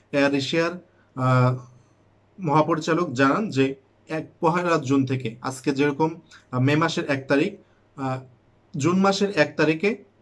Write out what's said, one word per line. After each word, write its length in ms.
এয়ার 220
এশিয়ার, 380
আহ, 420
মহাপরিচালক 720
জানান 360
যে 260
এক 320
পহেলা 380
জুন 280
থেকে, 360
আজকে 300
যেরকম, 380
আহ, 80
মে 160
মাসের 340
এক 180
তারিখ, 300
আহ, 240
জুন 220
মাসের 360
এক 220
তারিখে 460